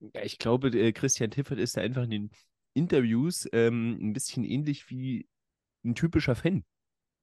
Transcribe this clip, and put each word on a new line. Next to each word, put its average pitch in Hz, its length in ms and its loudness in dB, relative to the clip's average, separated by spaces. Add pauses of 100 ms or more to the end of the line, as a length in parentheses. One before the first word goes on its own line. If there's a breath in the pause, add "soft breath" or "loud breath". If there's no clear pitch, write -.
(140)
Ja, 107 100 -8
ich 104 140 -8
glaube, 127 320 2
äh, 113 220 4
Christian 117 400 0
Tiffert 135 280 -4
ist - 180 -2
da 104 40 -2
einfach 123 220 -2
in 117 80 -4
den 104 200 -4 (420 soft breath)
Interviews, 139 800 2
ähm, 117 500 2
ein 107 120 -2
bisschen 123 300 -4
ähnlich 143 460 -4
wie 127 380 -6 (580)
ein 117 100 0
typischer 160 400 2
Fan. 165 300 0 (580)